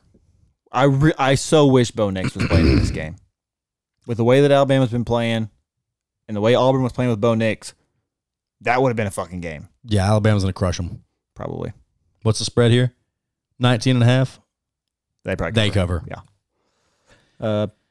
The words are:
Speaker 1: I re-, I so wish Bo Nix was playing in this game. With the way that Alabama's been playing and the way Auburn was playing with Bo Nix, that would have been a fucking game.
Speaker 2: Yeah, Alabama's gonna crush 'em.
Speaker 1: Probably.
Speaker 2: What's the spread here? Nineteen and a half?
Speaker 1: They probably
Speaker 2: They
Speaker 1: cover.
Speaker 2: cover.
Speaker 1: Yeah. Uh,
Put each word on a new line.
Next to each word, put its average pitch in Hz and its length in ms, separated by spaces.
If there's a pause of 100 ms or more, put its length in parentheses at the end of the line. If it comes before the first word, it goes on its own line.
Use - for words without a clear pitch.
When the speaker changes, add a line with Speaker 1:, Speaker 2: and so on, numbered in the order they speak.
(720)
Speaker 1:
I 123 120
re-, 143 320
I 135 180
so 147 320
wish 127 240
Bo 104 180
Nix 95 260
was - 120
playing 85 200
in 67 120
this - 120
game. 78 240 (920)
With 120 100
the 117 60
way 127 180
that 143 100
Alabama's 135 380
been 117 160
playing 117 440 (800)
and 107 100
the 101 40
way 117 140
Auburn 131 260
was 123 120
playing 123 180
with 107 100
Bo 117 140
Nix, 110 380 (880)
that 120 200
would 135 80
have 117 60
been 110 120
a 98 40
fucking 90 300
game. 80 260 (160)
Speaker 2:
Yeah, 104 240
Alabama's 107 360
gonna 95 100
crush 90 260
'em. 85 240 (320)
Speaker 1:
Probably. - 380 (500)
Speaker 2:
What's 110 160
the - 60
spread 120 260
here? 123 220 (680)
Nineteen 123 360
and 120 80
a 117 40
half? 131 320 (840)
Speaker 1:
They 95 120
probably 90 240
Speaker 2:
They 107 120
Speaker 1:
cover. 90 300
Speaker 2:
cover. - 220 (1160)
Speaker 1:
Yeah. 127 80
Uh, 104 200 (240)